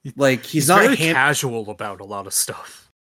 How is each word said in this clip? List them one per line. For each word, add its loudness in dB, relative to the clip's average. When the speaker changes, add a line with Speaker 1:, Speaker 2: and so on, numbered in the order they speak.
Speaker 1:
He, -12
Speaker 2:
Like, 2
he's -12
Speaker 1:
he's 2
Speaker 2:
not 6
Speaker 1:
very 4
Speaker 2:
ham- 0
Speaker 1:
casual 0
about -10
a -14
lot -8
of -8
stuff. -8